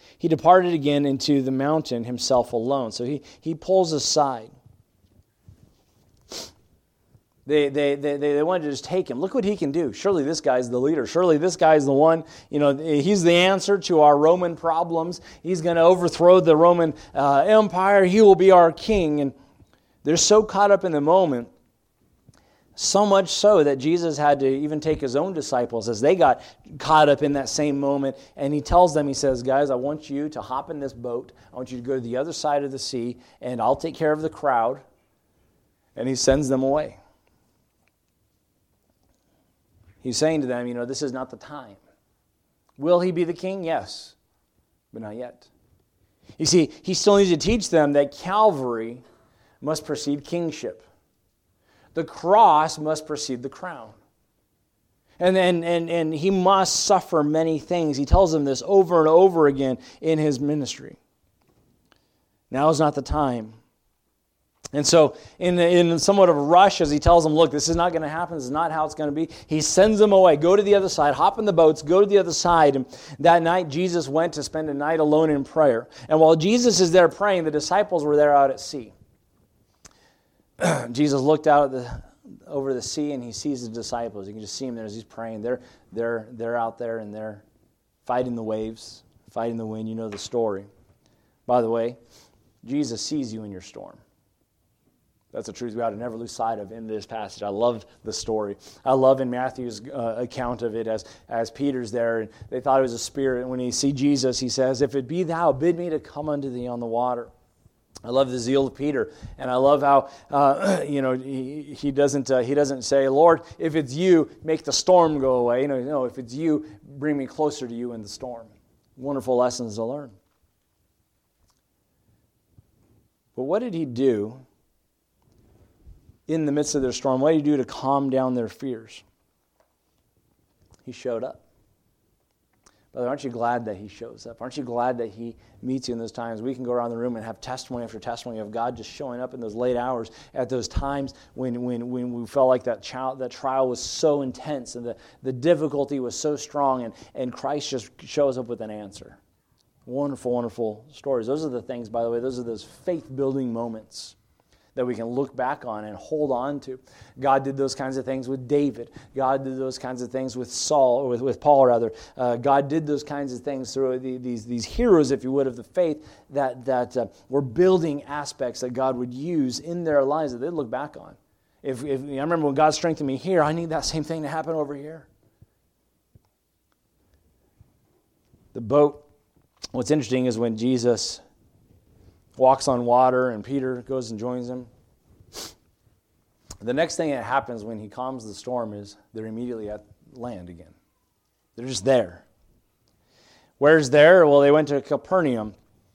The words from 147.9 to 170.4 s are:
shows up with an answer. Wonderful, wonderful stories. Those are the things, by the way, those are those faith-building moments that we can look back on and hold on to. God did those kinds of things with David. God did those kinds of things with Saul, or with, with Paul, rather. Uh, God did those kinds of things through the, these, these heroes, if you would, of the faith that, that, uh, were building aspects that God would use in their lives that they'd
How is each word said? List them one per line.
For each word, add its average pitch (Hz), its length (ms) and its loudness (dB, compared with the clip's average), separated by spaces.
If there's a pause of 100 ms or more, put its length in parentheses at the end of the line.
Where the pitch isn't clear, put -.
shows 135 380 -2
up 120 80 -8
with 117 140 -10
an 107 100 -10
answer. 104 480 -16 (680)
Wonderful, 131 440 -6
wonderful 117 600 -6
stories. 123 360 -4
Those 151 180 -4
are 147 60 -6
the 123 100 -6
things, 120 280 -12
by 117 160 -4
the 117 60 -4
way, 117 100 -4
those 127 180 -6
are 123 60 -10
those 113 180 -10
faith-building 135 920 -6
moments 113 640 -12 (600)
that 127 80 -2
we 123 120 -4
can 113 80 -8
look 123 320 -6
back 131 280 -6
on 107 200 -10
and 104 120 -14
hold 151 360 -4
on 135 260 -4
to. 127 220 -14 (400)
God 135 240 2
did 139 120 -6
those 135 200 -4
kinds 131 200 -6
of 131 80 -6
things 131 240 -8
with 131 200 -8
David. 139 420 -2 (240)
God 135 300 -2
did 131 120 -8
those 131 220 -8
kinds 127 240 -10
of 123 80 -10
things 131 260 -8
with 123 140 -8
Saul, 135 520 2
or 131 60 -4
with, 120 120 -2
with 131 180 -2
Paul, 139 280 6
rather. 117 260 2 (240)
Uh, 123 180 0
God 139 320 2
did 156 180 -4
those 147 200 -4
kinds 143 280 -8
of 123 100 -12
things 131 300 -10
through 131 280 -2
the, 127 180 -10
these, 120 260 -10
these 120 200 -8
heroes, 170 480 4
if 113 100 -2
you 127 80 -6
would, 139 160 0
of 123 80 -6
the 117 80 -16
faith 160 420 -2 (260)
that, 127 340 -4
that, 123 320 -2
uh, 117 100 -2 (220)
were 135 120 0
building 151 640 0
aspects 139 600 -8
that 127 100 -6
God 131 240 -2
would 123 180 -8
use 139 460 -4
in 170 240 -8
their 147 180 2
lives 143 300 -2
that 120 60 -10
they'd 139 100 -8